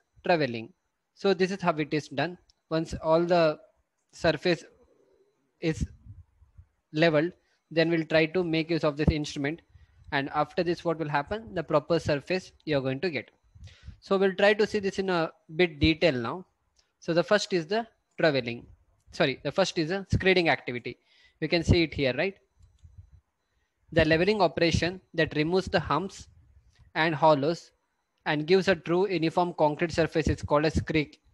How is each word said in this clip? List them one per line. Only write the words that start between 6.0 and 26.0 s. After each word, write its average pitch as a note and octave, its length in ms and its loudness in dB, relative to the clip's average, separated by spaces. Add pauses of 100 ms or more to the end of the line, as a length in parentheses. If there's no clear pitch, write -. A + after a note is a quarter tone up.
leveled, D#3+ 400 2 (360)
then D#3+ 220 2
we'll E3 140 0
try D#3+ 200 2
to F3+ 180 -2
make D#3+ 280 -2
use D#3+ 120 0
of D3 140 0
this D3+ 120 2
instrument. D3+ 520 -4 (500)
And C#3+ 220 -2
after D3+ 300 -2
this, E3+ 200 -2
what E3+ 140 -2
will D#3+ 120 -6
happen? G#3 440 -4
The E3+ 100 -6
proper D3+ 360 0
surface E3 520 -4 (140)
you're C#3+ 160 0
going C3 200 -4
to F#3 100 -4
get. A#2+ 180 -8 (680)
So - 180 -2
we'll F#3+ 180 2
try G#3 200 4
to G#3+ 100 2
see G#3+ 140 -4
this G3 200 -4
in F#3+ 100 -4
a E3+ 220 0 (240)
bit D#3+ 240 0
detail D#3 340 2
now. B2+ 320 -6 (540)
So - 140 -6
the E3 100 2
first - 280 0
is E3+ 160 -2
the A3 200 -4 (340)
troweling. B2 440 0 (460)
Sorry, C#3+ 320 0
the - 80 -4
first - 260 0
is D#3 140 -2
a F#3+ 200 -6
screeding F3+ 380 2
activity. B2 480 -4 (420)
You D#3+ 80 -4
can E3+ 160 0
see F3 200 4
it D3+ 100 -2
here, C3 240 -2
right? F#3+ 180 -4 (1600)
The D#3 140 4
leveling F3+ 360 2
operation E3+ 600 0 (120)
that D3+ 220 -2
removes E3+ 320 0
the F#3 120 -2
humps D#3+ 480 -4 (680)